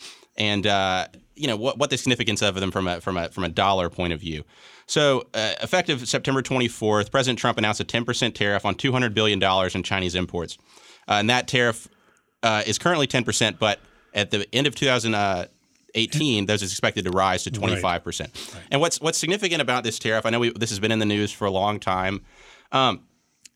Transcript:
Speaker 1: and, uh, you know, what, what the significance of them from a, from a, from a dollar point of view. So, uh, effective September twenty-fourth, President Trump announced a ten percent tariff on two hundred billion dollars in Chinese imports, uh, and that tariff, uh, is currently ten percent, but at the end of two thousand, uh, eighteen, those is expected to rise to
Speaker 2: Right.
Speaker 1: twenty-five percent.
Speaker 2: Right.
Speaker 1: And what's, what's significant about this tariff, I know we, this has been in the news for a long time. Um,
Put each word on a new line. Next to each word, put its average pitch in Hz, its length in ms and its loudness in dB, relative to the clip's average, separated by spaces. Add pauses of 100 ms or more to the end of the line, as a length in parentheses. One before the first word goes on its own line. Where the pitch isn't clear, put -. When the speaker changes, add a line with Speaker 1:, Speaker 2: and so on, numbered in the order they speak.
(360)
Speaker 1:
and, 104 300 0
uh, 95 400 2 (300)
you 147 100 -4
know, 117 80 0
what, 110 240 -2
what 143 120 0
the 131 60 0
significance 113 460 0
of 98 140 2
them 95 160 -2
from 95 160 -2
a, 87 120 -2
from 92 160 -4
a, 85 120 -2
from 95 160 -6
a 85 40 -2
dollar 92 400 2
point 87 240 -4
of 78 60 -6
view. 76 240 -8 (440)
So, 143 480 2
uh, 107 180 0 (100)
effective 143 460 -2
September 135 340 0
twenty-fourth, 113 720 0
President 127 260 2
Trump 120 200 0
announced 107 200 2
a 104 60 -4
ten 117 200 -2
percent 117 300 0
tariff 101 300 0
on 98 100 0
two 135 160 -2
hundred 123 240 0
billion 107 240 2
dollars 95 380 2
in 90 80 -2
Chinese 90 320 -2
imports, 87 420 -4 (500)
uh, - 40 0
and 104 180 4
that 123 160 2
tariff, 120 400 2 (560)
uh, 107 240 2
is 110 100 0
currently 165 300 2
ten 127 160 0
percent, 107 380 0
but 104 180 2 (360)
at 104 180 0
the 101 200 -2
end 139 140 2
of 143 80 -2
two 143 120 -2
thousand, 117 280 2
uh, 98 320 0 (480)
eighteen, 113 520 2
those 101 160 2
is 92 80 -4
expected 104 340 -2
to 92 60 -2
rise 95 340 2
to 87 60 -6
Speaker 2:
Right. 120 80 -6
Speaker 1:
twenty-five 92 460 0
percent. - 260 -8 (240)
Speaker 2:
Right. - 160 -16
Speaker 1:
And 139 100 2
what's, 165 200 0
what's 160 180 -2
significant 175 420 0
about 123 240 0
this 110 140 -4
tariff, 110 260 0
I 113 60 0
know 117 100 2
we, 120 100 2
this 113 200 -4
has 101 100 -6
been 110 120 2
in 110 60 2
the 107 80 0
news 104 260 0
for 104 140 -4
a 98 40 0
long 98 300 0
time. 95 420 -2 (500)
Um, 131 280 2 (560)